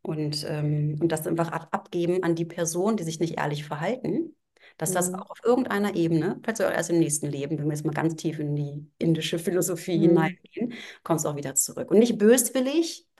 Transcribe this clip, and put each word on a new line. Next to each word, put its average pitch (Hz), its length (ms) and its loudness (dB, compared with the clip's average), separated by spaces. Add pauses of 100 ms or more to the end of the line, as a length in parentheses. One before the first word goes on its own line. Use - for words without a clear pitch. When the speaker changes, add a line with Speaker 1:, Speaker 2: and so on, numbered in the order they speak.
Speaker 1:
Und, 151 480 -4
ähm, 151 520 0
und 165 100 2
das 160 160 0
einfach 165 240 0
ab-, 160 220 -8
abgeben 180 500 0
an 170 140 2
die 170 80 -2
Person, 175 520 -2
die 202 60 -4
sich 160 160 -6
nicht 165 200 -2
ehrlich 147 260 -2
verhalten, 202 720 -4 (420)
dass 185 140 -2
das 180 200 0
Speaker 2:
Mhm. 185 40 -8
Speaker 1:
auch - 140 -12
auf - 140 -18
irgendeiner 208 520 2
Ebene, 165 460 2
vielleicht 220 160 -4
sogar 185 140 2
erst 170 180 -2
im 170 100 4
nächsten 147 260 0
Leben, 143 320 -4
wenn 147 80 -2
wir 151 60 0
jetzt 147 120 -6
mal 156 80 -2
ganz 151 220 0
tief 160 240 -6
in 147 160 -4
die 147 320 -6 (120)
indische 160 420 0
Philosophie 175 580 -2
Speaker 2:
Mhm. 160 100 4
Speaker 1:
hineingehen, 170 680 0 (280)
kommt's 165 240 -2
auch 147 100 -2
wieder 139 200 -6
zurück. - 340 -2
Und 196 80 8
nicht 240 200 6
böswillig 262 880 4 (140)